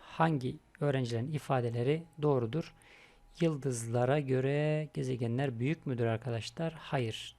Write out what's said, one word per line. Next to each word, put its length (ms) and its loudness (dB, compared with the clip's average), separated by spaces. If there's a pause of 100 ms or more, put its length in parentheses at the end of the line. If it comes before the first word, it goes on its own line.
hangi 580 0 (220)
öğrencilerin 520 0
ifadeleri 680 0 (200)
doğrudur? 520 0 (680)
Yıldızlara 800 2
göre 760 2
gezegenler 640 -2
büyük 280 -2
müdür 200 2
arkadaşlar? 680 -2
Hayır. 680 -4